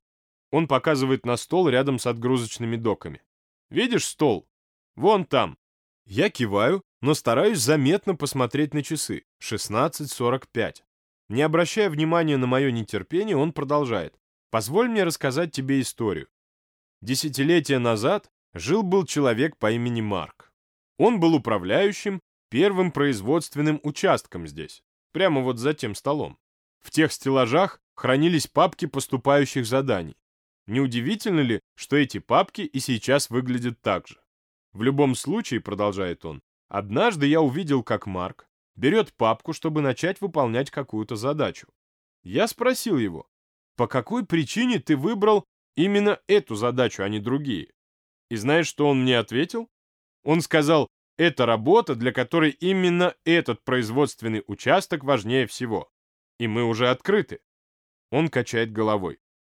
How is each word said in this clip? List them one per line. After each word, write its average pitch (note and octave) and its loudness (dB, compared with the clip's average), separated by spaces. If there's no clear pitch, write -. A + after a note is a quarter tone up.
Он D#3+ 0
показывает C3+ 2
на A#2+ 0
стол E3+ 0
рядом C3 2
с - -6
отгрузочными A#2 -2
доками. G#2 -4
«Видишь G#3+ -2
стол? B2 0
Вон F#3 2
там». G2 0
Я B2 0
киваю, A#2 0
но C#3 2
стараюсь D3+ 2
заметно D3+ 2
посмотреть C#3 -2
на D3 -2
часы. C#3 -8
Шестнадцать A#2+ -4
сорок B2 -4
пять. G#2 -6
Не A#2 0
обращая E3 0
внимания D#3+ 0
на B2+ 0
моё C3 2
нетерпение, A#2+ -4
он D3+ 0
продолжает. C3+ -2
Позволь C#3 0
мне A3 0
рассказать D3+ -2
тебе C3+ 0
историю. G2 -4
Десятилетия C#3 0
назад A#2+ 0
жил-был F3+ 0
человек C#3 0
по G#2+ 0
имени A#2+ -2
Марк. G2+ -6
Он G#3+ 4
был E3 4
управляющим C#3+ 0
первым F3+ 2
производственным C#3+ 0
участком C#3+ -2
здесь, D2 -14
прямо D#3+ 2
вот B2+ -2
за C#3 -2
тем G#2+ -8
столом. C3+ -6
В - -20
тех D#3 2
стеллажах C3+ 2
хранились C#3+ 2
папки - 2
поступающих C3+ 0
заданий. A2 -2
Неудивительно C#3 0
ли, A#2 2
что - -2
эти C#3 0
папки F3 0
и C3+ -6
сейчас B2+ 0
выглядят B2 -4
так F#2 -2
же? - -20
В G2+ -10
любом C3+ 2
случае, — D3 -4
продолжает G2 -4
он, — D2+ -12
однажды C#3 0
я D#3 4
увидел, C#3+ 0
как G#2+ -4
Марк F#2 -8
берёт E3+ 2
папку, A2+ 0
чтобы D#3 -4
начать C#3+ -2
выполнять C#3+ -2
какую-то A2 -8
задачу. B2+ -4
Я C3 -2
спросил A#3+ -2
его, F2+ -4
по A#2+ 0
какой G3+ -4
причине G3+ 0
ты D3 0
выбрал G#3 2
именно G3+ 2
эту G3 2
задачу, A#2+ 0
а G2 -2
не G#2+ -4
другие? A#2 -4
И A#2 -6
знаешь, D3 2
что D3 0
он C3+ 4
мне B2+ 4
ответил? D#3 -2
Он F3+ 2
сказал, D3+ 2
«Это D#3 2
работа, C3 2
для A#2+ -2
которой D3+ 0
именно F3+ 2
этот D#3+ 0
производственный A2+ -2
участок D3+ 0
важнее B2+ 0
всего. A2+ -6
И A#2+ -4
мы A2+ 0
уже A#2 2
открыты». F#3+ -2
Он D#3 0
качает A#2 -2
головой. G#2 -2